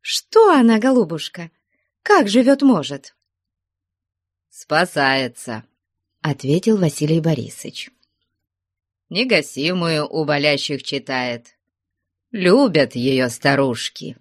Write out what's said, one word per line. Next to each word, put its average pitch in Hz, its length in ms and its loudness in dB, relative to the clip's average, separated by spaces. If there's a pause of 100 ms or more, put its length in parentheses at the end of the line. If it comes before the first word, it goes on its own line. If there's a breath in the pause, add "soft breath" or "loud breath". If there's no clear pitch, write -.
«Что - 520 2
она, 233 260 4
голубушка, 180 720 -2 (520)
как 330 260 2
живёт 262 340 2
может?» 147 540 0 (1300)
«Спасается», 135 1160 -4 (600)
ответил 160 540 0
Василий 160 420 0
Борисович. 147 720 -6 (1200)
«Негасимую 165 960 -2
у 156 160 -4
болящих 143 580 -2
читает. 123 760 -8 (720)
Любят 180 640 2
её 127 340 0
старушки». 135 920 -4